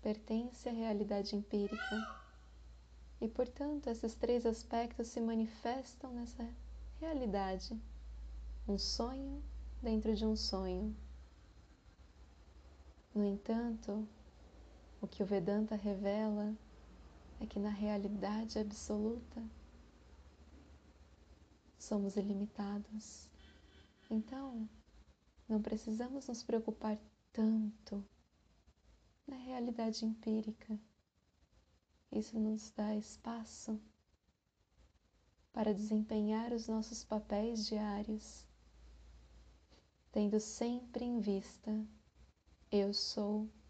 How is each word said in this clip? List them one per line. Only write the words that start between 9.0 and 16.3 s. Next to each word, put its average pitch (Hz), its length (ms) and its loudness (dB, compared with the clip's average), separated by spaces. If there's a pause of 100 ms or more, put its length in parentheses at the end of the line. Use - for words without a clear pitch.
dentro 220 320 6
de 214 100 4
um 220 120 6
sonho. 190 600 0 (2250)
No 208 120 4
entanto, 220 840 0 (960)
o 190 60 -4
que - 160 0
o - 20 2
Vedanta 202 480 4
revela 208 840 2 (840)